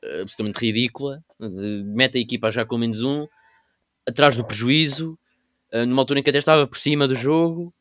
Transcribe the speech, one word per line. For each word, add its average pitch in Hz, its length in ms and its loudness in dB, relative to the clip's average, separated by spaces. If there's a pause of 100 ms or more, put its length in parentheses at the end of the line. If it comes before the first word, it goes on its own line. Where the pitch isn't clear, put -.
eh, 82 180 -8
absolutamente 104 420 -8
ridícula, 123 600 -2 (180)
eh, 101 440 -8
mete 127 320 0
a 123 40 0
equipa 117 300 -2
já 113 140 -2
com 120 120 -4
menos 117 240 -2
um, 143 240 -2 (840)
atrás 139 300 4
do 117 80 -2
prejuízo, 147 720 0 (540)
eh, 117 140 0
numa 127 160 4
altura 139 180 2
em 135 40 -6
que 147 60 2
até 139 80 2
estava 147 300 4
por - 100 -12
cima 147 300 2
do 131 80 2
jogo 165 640 0